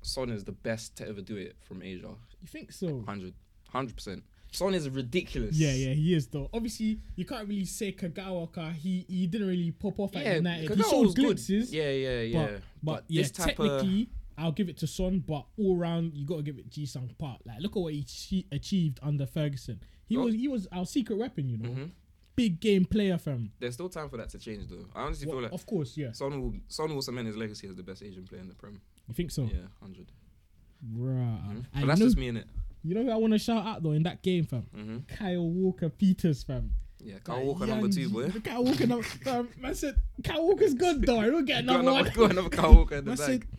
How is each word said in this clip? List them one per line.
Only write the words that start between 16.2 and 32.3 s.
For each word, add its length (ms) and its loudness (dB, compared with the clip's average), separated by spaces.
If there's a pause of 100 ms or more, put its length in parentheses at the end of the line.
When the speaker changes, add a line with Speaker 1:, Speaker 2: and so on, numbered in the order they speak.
Speaker 2:
gotta 160 -4
give 160 -6
it 100 -18
Ji-sung 480 -8
Park. 280 -10
Like, 160 -12
look 160 -6
at 40 2
what 140 -4
he 100 -4
chi-, 520 -4
achieved 460 0
under 240 0
Ferguson. 540 -4 (260)
He 100 0
Speaker 1:
Oh. 80 2
Speaker 2:
was, 100 2
he 140 0
was 240 -2
our 140 -4
secret 300 0
weapon, 320 -2
you 100 -2
know. 100 -4
Speaker 1:
Mm-hmm. 160 -6 (500)
Speaker 2:
Big 240 2
game 280 6
player, 320 2
fam. 420 -4
Speaker 1:
There's 140 -4
still 160 -6
time 180 -8
for 80 -10
that 140 -8
to 100 -14
change, 280 -10
though. 180 -14 (100)
I 60 -6
honestly 260 -4
Speaker 2:
What? 60 -4
Speaker 1:
feel 100 -4
like 80 -6
Speaker 2:
Of 140 -10
course, 300 -4
yeah. 140 -6
Speaker 1:
Son 320 -4
will, 120 -4 (120)
Son 260 -4
will 100 -4
cement 260 -6
his 80 -6
legacy 320 -8
as 80 -12
the 80 -14
best 180 -14
Asian 240 -16
player 140 -16
in 80 -14
the 60 -18
Prem. 260 -18 (260)
Speaker 2:
You 80 -12
think 160 -4
so? 140 -4
Speaker 1:
Yeah, 240 -4 (120)
hundred. 300 -18 (840)
Speaker 2:
Right. 200 -4
Speaker 1:
Mm-hmm. 380 -2
Speaker 2:
And 140 -8 (100)
Speaker 1:
But 120 0
that's 140 6
Speaker 2:
you 40 8
know, 20 8
Speaker 1:
just 120 8
me, 140 -2